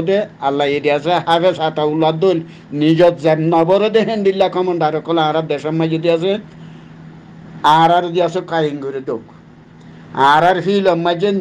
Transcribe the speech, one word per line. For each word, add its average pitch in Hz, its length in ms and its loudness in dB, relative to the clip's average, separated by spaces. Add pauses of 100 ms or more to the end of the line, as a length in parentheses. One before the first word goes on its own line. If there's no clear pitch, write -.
দে, 196 100 0 (300)
আল্লাহ 143 180 0 (100)
এ - 100 -2
দিয়াছে, 147 280 0 (140)
হাফেজ 170 300 2 (100)
আতাউল্লাহ 156 440 0 (120)
দল, 185 140 2 (440)
নিজত 165 340 4 (100)
যেন 156 140 2 (140)
নবর 170 280 2 (120)
দে 226 160 4
হেন্দিল্লা 196 460 0
কমান্ডার 175 380 -2 (140)
কল, 165 100 0 (100)
আর 151 100 -2 (140)
দেশের 147 280 -4
মাঝে 160 260 -2
দিয়াছে, 165 260 0 (1500)
আর 165 180 6
আর 180 80 0 (100)
দিয়াছে 175 240 0 (120)
কাহিং 151 240 -2 (100)
করে 135 240 -8
দোক। 110 140 -6 (1080)
আর 156 180 4
আর 185 160 2
ফিল 196 220 0 (180)
মাঝে 175 240 0 (120)